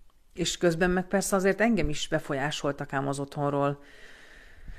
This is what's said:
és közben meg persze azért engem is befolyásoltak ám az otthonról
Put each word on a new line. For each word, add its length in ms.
és 240
közben 320
meg 180
persze 280
azért 260
engem 280
is 180
befolyásoltak 840
ám 140
az 120
otthonról 600